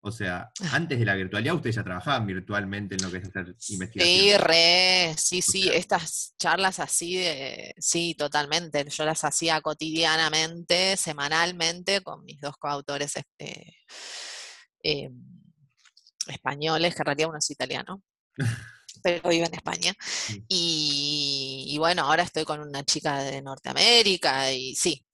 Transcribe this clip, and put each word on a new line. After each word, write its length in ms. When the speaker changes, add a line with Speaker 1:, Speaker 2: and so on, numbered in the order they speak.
Speaker 1:
O 60
sea, 380
Speaker 2:
Ah. 160
Speaker 1:
antes 220
de 80
la 80
virtualidad 400
ustedes 220
ya 60
trabajaban 440
virtualmente 680
en 80
lo 80
que 60
es 80
hacer 320
investigación. 500
Speaker 2:
Sí, 160
re, 800
sí, 220
Speaker 1:
O 40
Speaker 2:
sí, 200
Speaker 1:
sea. 140
Speaker 2:
estas 640
charlas 400
así 380
de, 640
sí, 360
totalmente, 760
yo 160
las 180
hacía 380
cotidianamente, 1400
semanalmente, 1040
con 200
mis 160
dos 200
coautores, 580
este, 640
em, 320
españoles, 680
que 80
en 40
realidad 240
uno 80
es 120
italiano, 520
Speaker 1:
<laughs> 680
Speaker 2:
pero 280
vive 160
en 80
España. 480
Speaker 1:
Sí. 460
Speaker 2:
Y, 1200
y 100
bueno, 240
ahora 220
estoy 200
con 160
una 240
chica 380
de 180
Norteamérica, 1120
y 220
sí 400